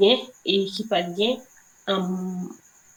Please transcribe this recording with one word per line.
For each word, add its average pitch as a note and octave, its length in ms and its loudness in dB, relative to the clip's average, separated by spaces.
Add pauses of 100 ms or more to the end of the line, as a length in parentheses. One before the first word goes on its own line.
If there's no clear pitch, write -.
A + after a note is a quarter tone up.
gen, A#3+ 240 6 (160)
e G3 240 2
ki - 240 -8
pa F#3 160 2
t F3 80 -8
gen, A#3 240 0 (480)
an F#3 640 -2 (460)